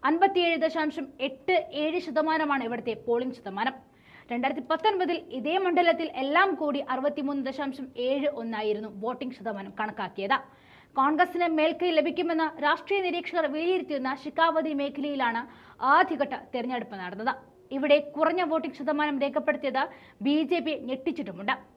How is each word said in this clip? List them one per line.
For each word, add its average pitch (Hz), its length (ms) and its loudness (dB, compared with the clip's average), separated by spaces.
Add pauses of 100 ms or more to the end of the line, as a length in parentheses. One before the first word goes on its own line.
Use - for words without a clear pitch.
അൻപത്തിയേഴ് 349 560 4
ദശാംശം 320 420 0 (200)
എട്ട് - 300 -2 (260)
ഏഴ് 320 240 0
ശതമാനമാണ് 311 640 0
ഇവിടുത്തെ 233 260 -4 (120)
പോളിംഗ് 247 320 0
ശതമാനം. 208 380 -4 (560)
രണ്ടായിരത്തി 254 400 -2
പത്തൊൻപതിൽ 359 460 2 (200)
ഇതേ 269 160 -2 (120)
മണ്ഡലത്തിൽ 330 420 4 (160)
എല്ലാം 330 260 4 (120)
കൂടി 285 180 0 (140)
അറുപത്തിമൂന്ന് 285 560 -2
ദശാംശം 269 360 -6 (220)
ഏഴ് 285 220 0 (120)
ഒന്നായിരുന്നു 214 480 -4 (140)
വോട്ടിംഗ് 247 340 -6
ശതമാനം 202 420 -8
കണക്കാക്കിയത്. 202 580 -2 (600)
കോൺഗ്രസിന് 349 480 4 (100)
മേൽക്കൈ 339 420 2
ലഭിക്കുമെന്ന് 320 480 0 (180)
രാഷ്ട്രീയ 320 420 2
നിരീക്ഷകർ 349 380 -2 (100)
വിലയിരുത്തിയിരുന്ന 311 560 -2 (120)
ശിഖാവതി 311 580 2
മേഖലയിലാണ് 277 600 -2 (540)
ആദ്യഘട്ട 330 380 4 (200)
തെരഞ്ഞെടുപ്പ് 240 500 -4
നടന്നത്. 202 300 -4 (440)
ഇവിടെ 285 220 6 (160)
കുറഞ്ഞ 320 360 2
വോട്ടിംഗ് 320 280 -2
ശതമാനം 294 460 0
രേഖപ്പെടുത്തിയത് 285 580 0 (440)
ബി 285 100 4 (140)
ജെ 349 140 2
പിയെ 302 120 -2 (120)
ഞെട്ടിച്ചിട്ടുമുണ്ട്. 247 680 -4 (200)